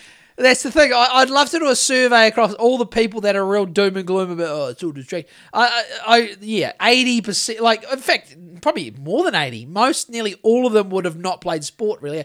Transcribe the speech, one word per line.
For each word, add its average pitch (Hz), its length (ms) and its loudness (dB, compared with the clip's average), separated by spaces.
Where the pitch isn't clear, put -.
that's 254 240 4
the 269 80 -6
thing. 294 220 4
I, 247 220 4
I'd 262 160 6
love 277 200 2
to 330 80 -2
do 311 100 0
a 254 60 4
survey 240 540 4
across 214 260 2
all 240 240 2
the 233 80 -2
people 226 360 -2
that 202 120 2
are 196 100 0
real 196 220 0
doom 190 300 0
and 185 100 -6
gloom 185 240 -2
about, 170 180 -4
"Oh, 147 200 -4
it's - 160 -10
all 160 80 -4
distracting." 143 400 -12
I, 233 140 4
I, 226 500 0
I, 214 240 0
yeah, 208 400 -2
eighty 247 400 2
percent, 214 400 -6
like, 226 320 2
in 269 60 -4
fact, 262 380 -4
probably 196 320 -4
more 156 320 -2
than 294 100 0
eighty. 127 320 -4
Most, 202 440 -2
nearly 226 320 -6
all 240 240 2
of 233 60 0
them 202 180 2
would 185 160 -2
have 165 120 -8
not 180 220 -6
played 165 240 -4
sport, 214 380 -6
really. 147 220 -8